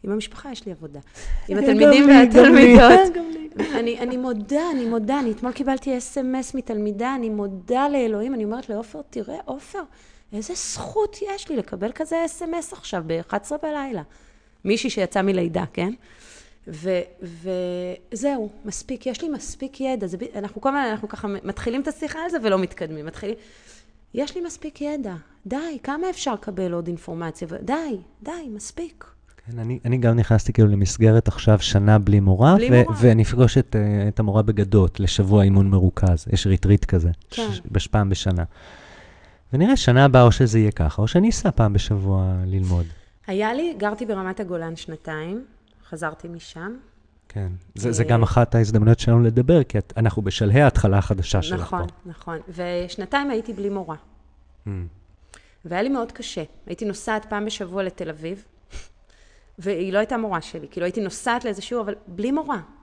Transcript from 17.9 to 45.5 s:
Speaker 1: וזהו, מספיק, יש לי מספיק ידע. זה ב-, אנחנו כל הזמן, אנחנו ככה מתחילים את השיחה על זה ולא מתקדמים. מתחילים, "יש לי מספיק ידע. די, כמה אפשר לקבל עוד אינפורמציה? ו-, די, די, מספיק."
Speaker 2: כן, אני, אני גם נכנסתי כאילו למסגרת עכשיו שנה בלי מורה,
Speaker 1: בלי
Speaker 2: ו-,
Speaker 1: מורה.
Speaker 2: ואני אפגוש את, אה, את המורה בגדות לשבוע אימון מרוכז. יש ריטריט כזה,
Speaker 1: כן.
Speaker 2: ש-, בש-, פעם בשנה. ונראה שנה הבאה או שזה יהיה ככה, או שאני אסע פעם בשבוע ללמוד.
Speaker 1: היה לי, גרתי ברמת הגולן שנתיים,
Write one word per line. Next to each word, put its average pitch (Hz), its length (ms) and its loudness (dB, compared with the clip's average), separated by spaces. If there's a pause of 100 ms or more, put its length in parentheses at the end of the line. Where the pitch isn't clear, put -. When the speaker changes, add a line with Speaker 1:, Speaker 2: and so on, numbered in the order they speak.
Speaker 1:
וזהו, 233 380 -4 (160)
מספיק, 220 420 -12
יש 247 140 -8
לי 330 80 -8
מספיק 269 520 -12
ידע. 254 260 -4
זה 175 100 -10
ב-, 196 60 -10 (120)
אנחנו 208 260 -12
כל 269 80 -2
הזמן, 269 220 -4
אנחנו 214 160 -8
ככה - 200 -12 (160)
מתחילים 233 380 -8
את 277 60 -6
השיחה 311 320 -10
על 339 100 -8
זה 330 140 -6
ולא 196 160 2
מתקדמים. 160 460 -8
מתחילים, 202 300 -12 (800)
"יש 285 220 -6
לי 359 60 -8
מספיק 320 400 -14
ידע. 285 320 -8 (320)
די, 208 100 -8 (280)
כמה 311 260 -6
אפשר 294 240 -8
לקבל 185 400 -8
עוד 170 140 -6
אינפורמציה? 165 640 -10
ו-, 165 100 -12
די, 233 120 -6 (500)
די, 285 80 -12 (220)
מספיק." 320 520 -14 (420)
Speaker 2:
כן, 117 120 -12
אני, 117 260 -6
אני 120 120 0
גם 117 180 4
נכנסתי 113 380 2
כאילו 110 140 6
למסגרת 110 600 4
עכשיו - 320 2
שנה 104 400 4
בלי 101 200 4
מורה, 98 360 6
Speaker 1:
בלי 233 160 2
Speaker 2:
ו-, 123 120 8
Speaker 1:
מורה. 113 160 0
Speaker 2:
ואני 113 240 6
אפגוש 120 340 2
את, 127 180 0
אה, 104 320 0
את 104 120 -4
המורה 107 220 2
בגדות 101 580 2
לשבוע 98 440 4
אימון 98 260 6
מרוכז. 92 640 2
יש 98 140 0
ריטריט 95 380 4
כזה, 85 240 0 (200)
Speaker 1:
כן. 226 240 -6
Speaker 2:
ש-, 90 80 -10 (100)
בש-, 101 160 -2
פעם 104 220 0
בשנה. 92 340 -2 (1080)
ונראה 202 240 2
שנה 131 280 4
הבאה 127 180 8
או 120 80 8
שזה 113 280 2
יהיה 107 120 4
ככה, 82 300 -2
או 110 60 0
שאני 196 220 2
אסע 214 220 -2
פעם 107 220 2
בשבוע 95 600 0 (120)
ללמוד. 92 400 0 (420)
Speaker 1:
היה 208 260 -4
לי, 320 240 -4
גרתי 208 280 -6
ברמת 190 340 -6
הגולן 170 360 -8
שנתיים, 165 680 -12 (440)